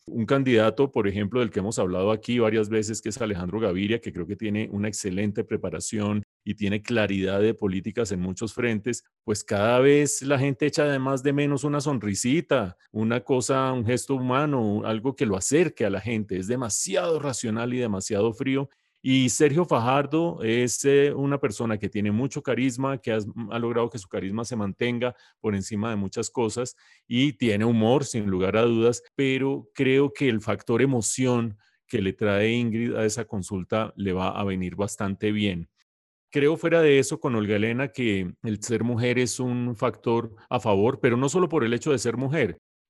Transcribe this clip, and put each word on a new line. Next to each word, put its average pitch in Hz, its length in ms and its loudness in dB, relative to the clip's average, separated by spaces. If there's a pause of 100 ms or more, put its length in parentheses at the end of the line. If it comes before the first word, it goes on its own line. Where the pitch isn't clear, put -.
Un 113 180 -4
candidato, 135 680 4
por 104 160 0
ejemplo, 101 320 -2
del 117 100 0
que - 80 -6
hemos 104 220 -2
hablado 95 320 0
aquí 117 260 -2
varias 110 300 2
veces, 107 340 -2
que - 60 -8
es 104 120 -8
Alejandro 92 380 -4
Gaviria, 101 420 0
que - 120 -10
creo 87 140 -8
que 101 100 -8
tiene 107 340 -4
una 101 180 -4
excelente 101 540 -4
preparación, 104 800 -4 (260)
y 104 60 -6
tiene 101 260 -2
claridad 98 600 0
de 110 100 4
políticas 101 580 -4
en 95 100 -4
muchos 92 340 -6
frentes, 117 500 -2 (180)
pues 104 220 -4
cada 113 360 4
vez 143 420 4
la 135 160 2
gente 139 260 0
echa 147 220 2
de 143 120 2
más 131 240 0
de 143 120 2
menos 143 280 0
una 147 160 0
sonrisita, 123 1000 0 (120)
una 110 300 0
cosa, 131 500 0
un 127 140 -2
gesto 123 300 -2
humano, 127 720 0
algo 113 280 -2
que 127 120 -2
lo 98 100 2
acerque 143 480 0
a 101 60 0
la 95 100 -2
gente. 107 380 -4
Es 92 80 -6
demasiado 156 720 -2
racional 120 560 -4
y - 20 -2
demasiado 110 560 0
frío. 135 380 -2 (320)
Y 131 260 4
Sergio 151 380 4
Fajardo 139 760 0
es, 117 440 0
eh, 139 280 6
una 139 240 0
persona 113 380 -2
que 101 140 -6
tiene 104 220 0
mucho 117 300 -2
carisma, 131 540 -2
que 117 160 -4
has, 110 140 -2 (240)
ha 117 80 -4
logrado 117 320 0
que 120 80 -10
su 95 100 -14
carisma 104 380 -6
se 123 100 -8
mantenga 120 580 -2 (260)
por 107 140 -2
encima 104 360 -4
de 110 60 -4
muchas 98 340 -4
cosas 123 460 -2 (300)
y 131 280 2
tiene 110 320 2
humor, 117 400 4
sin 110 180 -4
lugar 95 320 0
a 113 60 4
dudas, 117 400 2 (120)
pero 135 600 -2
creo 135 400 2
que 139 160 0
el 113 100 0
factor 107 400 -2
emoción 123 760 0 (280)
que 117 140 -2
le 95 140 0
trae 104 380 2
Ingrid 117 420 -2
a 110 100 0
esa 110 220 -2
consulta 101 720 -4
le 98 180 -2
va 92 160 -2
a 101 140 -4
venir 92 320 -4
bastante 101 540 -4
bien. 101 380 -2 (640)
Creo 147 280 2
fuera 165 240 4
de 143 160 8
eso 135 220 0
con 135 160 -2
Olga 104 200 2
Elena 117 320 0
que 98 540 -2
el 104 200 -4
ser 110 220 -2
mujer 120 340 0
es 123 220 -2
un 123 360 -4
factor 117 600 -2 (140)
a 120 100 0
favor, 104 400 2
pero 120 160 4
no 135 140 0
solo 180 180 2
por 147 160 0
el 113 80 0
hecho 120 180 0
de 135 80 2
ser 120 200 -2
mujer, 131 400 0 (320)